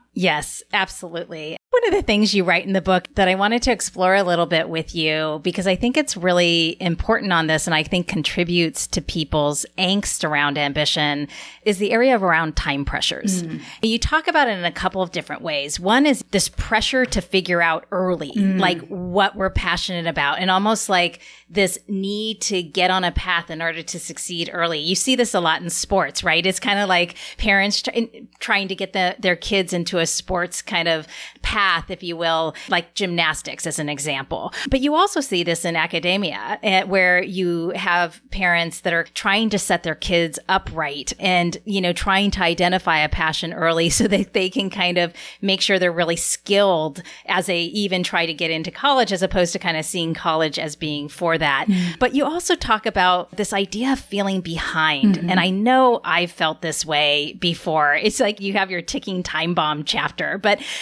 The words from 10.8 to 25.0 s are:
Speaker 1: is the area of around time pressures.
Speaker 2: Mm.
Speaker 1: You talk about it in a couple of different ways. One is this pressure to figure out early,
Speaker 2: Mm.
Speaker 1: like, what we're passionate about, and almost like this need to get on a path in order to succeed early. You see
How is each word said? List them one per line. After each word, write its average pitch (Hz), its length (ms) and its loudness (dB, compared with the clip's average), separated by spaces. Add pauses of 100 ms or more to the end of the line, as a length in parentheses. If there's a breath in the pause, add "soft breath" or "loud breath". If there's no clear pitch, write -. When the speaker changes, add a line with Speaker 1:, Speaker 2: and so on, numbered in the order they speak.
Speaker 1:
is 190 140 2
the 202 120 0
area 247 240 4
of 208 80 2
around 160 320 2
time 143 300 -2
pressures. - 580 -2
Speaker 2:
Mm. 160 180 -8 (220 loud breath)
Speaker 1:
You 226 160 2
talk 320 300 0
about 311 180 4
it 214 100 0
in 175 80 -4
a 170 60 0
couple 185 320 -2
of 175 80 -2
different - 320 -6
ways. 147 380 -4
One 233 260 4
is 277 240 2
this 196 180 2
pressure - 580 0
to 214 140 -2
figure 175 400 0
out 165 300 2
early, 180 460 -2
Speaker 2:
Mm. 190 240 2
Speaker 1:
like, 180 260 2
what 190 480 0
we're 190 160 -2
passionate 175 560 -2
about, 147 320 0
and 185 140 0
almost 202 360 2
like 175 320 2 (300 loud breath)
this 185 280 2 (100)
need 208 520 -4
to 185 220 -2
get 180 280 0
on 185 140 2
a 175 80 0
path 175 380 -2
in 160 120 -8
order 165 200 -4
to 170 160 -10
succeed 170 540 -8
early. 170 260 -2
You 165 160 -2
see 262 200 0